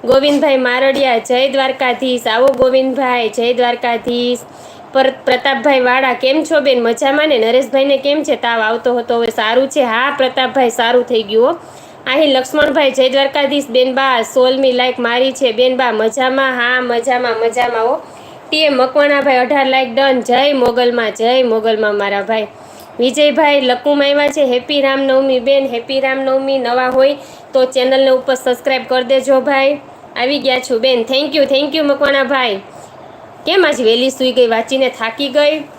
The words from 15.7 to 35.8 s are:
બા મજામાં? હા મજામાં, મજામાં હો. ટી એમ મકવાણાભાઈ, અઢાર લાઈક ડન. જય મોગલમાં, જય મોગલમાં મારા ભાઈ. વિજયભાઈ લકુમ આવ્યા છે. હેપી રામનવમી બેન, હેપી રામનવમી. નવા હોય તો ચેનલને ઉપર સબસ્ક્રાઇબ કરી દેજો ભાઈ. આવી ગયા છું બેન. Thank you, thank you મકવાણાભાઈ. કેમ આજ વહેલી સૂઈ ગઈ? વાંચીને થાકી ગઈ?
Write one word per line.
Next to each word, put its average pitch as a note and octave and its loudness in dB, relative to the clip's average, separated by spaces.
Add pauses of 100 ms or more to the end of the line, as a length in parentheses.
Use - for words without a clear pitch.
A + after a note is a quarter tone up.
બા B3 0
મજામાં? C4 0
હા B3 0
મજામાં, B3 -2
મજામાં A3+ -2
હો. C4+ -2 (480)
ટી D4+ 0
એમ D4 2
મકવાણાભાઈ, C#4 2
અઢાર C4 0
લાઈક C4 -2
ડન. C4+ 2
જય C4+ 0
મોગલમાં, A#3+ 0
જય B3 0
મોગલમાં A3 0
મારા G3+ -2
ભાઈ. G#3+ -4 (520)
વિજયભાઈ C#4+ 2
લકુમ C4 0
આવ્યા C#4+ 2
છે. C#4+ 0
હેપી B3+ 0
રામનવમી C4+ 2
બેન, C4+ 2
હેપી A#3+ -4
રામનવમી. C4+ -2
નવા B3 -2
હોય C4+ 2 (360)
તો B3+ 4
ચેનલને C4 2
ઉપર C4 0
સબસ્ક્રાઇબ B3+ -4
કરી B3+ 0
દેજો C4 2
ભાઈ. C#4 0 (360)
આવી C4+ -2
ગયા B3+ 0
છું B3 -2
બેન. B3 0
Thank C#4 0
you, C#4 2
thank C#4 0
you D#4 -2
મકવાણાભાઈ. C#4 0 (920)
કેમ F4+ 2
આજ C4 -2
વહેલી A#3+ 2
સૂઈ C4 -2
ગઈ? B3 4
વાંચીને A#3+ 0
થાકી B3+ -6
ગઈ? D4 2 (200)